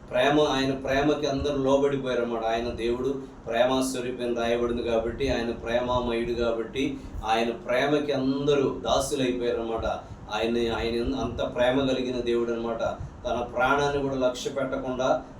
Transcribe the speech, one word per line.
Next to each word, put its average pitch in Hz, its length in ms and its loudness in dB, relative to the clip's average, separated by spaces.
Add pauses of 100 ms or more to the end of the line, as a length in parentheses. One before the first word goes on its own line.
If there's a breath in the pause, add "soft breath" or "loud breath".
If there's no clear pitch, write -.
(100)
ప్రేమ, 143 300 4
ఆయన 135 300 2
ప్రేమకి 135 560 2
అందరూ 139 300 0
లోబడిపోయారు 135 640 2
అన్నమాట. 117 240 -2
ఆయన 117 220 0
దేవుడు 120 460 -2 (320 loud breath)
ప్రేమాస్వరూపి 123 800 0
అని 120 100 0
రాయబడింది 117 480 0
కాబట్టి, 117 500 0
ఆయన 117 180 -2
ప్రేమామయుడు 117 800 0
కాబట్టి, 117 680 -2 (280 loud breath)
ఆయన 117 220 2
ప్రేమకి 139 640 0
అందరూ 139 640 2
దాసులైపోయారు 120 800 0
అన్నమాట. 113 260 -2 (480 loud breath)
ఆయన, 117 420 0
ఆయన 117 380 0
అంత 120 400 -4
ప్రేమ 127 260 4
కలిగిన 127 400 0
దేవుడు 117 320 2
అన్నమాట. 117 300 -2 (440 loud breath)
తన 120 280 -2
ప్రాణాన్ని 143 480 2
కూడా 135 120 -2
లక్ష్య 127 360 -2
పెట్టకుండా 131 720 -2 (180 loud breath)